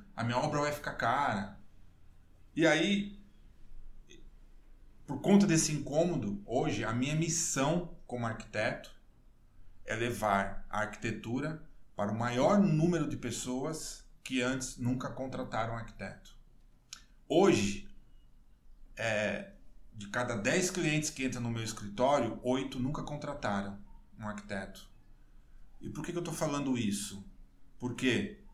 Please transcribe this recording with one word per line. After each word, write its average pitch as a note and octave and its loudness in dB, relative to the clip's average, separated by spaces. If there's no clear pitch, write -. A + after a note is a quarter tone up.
a B2 -2
minha A#2+ 2
obra D3 2
vai D3 2
ficar C#3+ -6
cara". A#2+ 0
E D#3+ 4
aí, F3+ 4
por C#3 -6
conta E3+ 10
desse D#3 4
incômodo, C#3 0
hoje A#2+ 0
a A2 0
minha C3 0
missão D#3+ 0
como A#2+ -2
arquiteto - -4
é - -2
levar G#2 2
a G#2 -2
arquitetura A#2 -4
para G2+ -2
o A2 -2
maior B2 4
número D#3+ 4
de - -4
pessoas C3 -6
que B2+ 0
antes B2+ -2
nunca B2+ 0
contrataram B2+ -4
um - -4
arquiteto. - -10
Hoje, C#3+ 6
é, G#2+ -2
de G2+ -10
cada B2 -2
dez C#3+ 2
clientes D3+ 2
que - -4
entram B2 -2
no A#2 -2
meu A2+ -2
escritório, A2+ 2
oito B2+ 0
nunca C#3+ -2
contrataram G#2 -2
um A2 -8
arquiteto. G2+ -8
E - -8
por D3+ -6
que F3 -4
que F3 -4
eu E3+ -2
tô E3 -4
falando C#3+ 0
isso? G2+ -2
Porque, A2+ 0